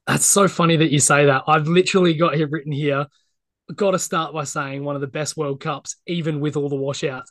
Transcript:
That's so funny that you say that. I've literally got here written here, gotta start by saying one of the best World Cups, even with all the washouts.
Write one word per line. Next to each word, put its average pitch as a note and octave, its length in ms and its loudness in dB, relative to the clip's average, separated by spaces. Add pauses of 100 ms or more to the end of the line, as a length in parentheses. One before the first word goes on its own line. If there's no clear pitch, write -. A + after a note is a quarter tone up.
That's C#3+ 180 0
so G3 220 4
funny E3+ 280 2
that D#3 140 2
you D3+ 80 2
say C#3+ 280 4
that. C3+ 200 2
I've D#3 220 2
literally F3+ 460 2
got D#3+ 200 0
here D3+ 140 0
written D3 240 -6
here, C#3+ 340 -2 (680)
gotta F#3 240 2
start E3 320 -4
by D#3 100 -6
saying C#3 400 -8
one C#3+ 140 -4
of C#3 40 -8
the C#3+ 60 -4
best C#3+ 300 -6
World C#3 240 -4
Cups, C#3+ 380 -8 (100)
even D#3+ 320 -4
with D3 160 -4
all C#3+ 120 -2
the C#3+ 60 -4
washouts. C3+ 560 -6